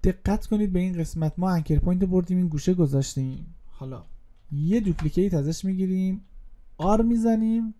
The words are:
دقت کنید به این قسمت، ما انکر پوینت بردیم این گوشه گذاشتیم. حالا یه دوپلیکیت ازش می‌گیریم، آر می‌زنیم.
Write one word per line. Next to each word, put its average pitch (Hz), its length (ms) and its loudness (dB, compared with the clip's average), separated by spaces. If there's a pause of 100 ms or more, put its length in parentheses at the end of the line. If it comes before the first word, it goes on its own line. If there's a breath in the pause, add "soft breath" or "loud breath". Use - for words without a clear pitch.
دقت 190 420 2
کنید 208 280 0
به 180 60 2
این 185 180 -2
قسمت، 160 400 -2
ما 180 120 0
انکر 160 300 2
پوینت 180 240 2
بردیم 180 340 0
این 180 100 2
گوشه 156 260 0
گذاشتیم. 139 800 -2 (120)
حالا 131 380 -12 (460)
یه 160 280 2
دوپلیکیت 180 540 0
ازش 160 320 -2
می‌گیریم، 185 560 0 (560)
آر 208 240 4
می‌زنیم. 226 800 2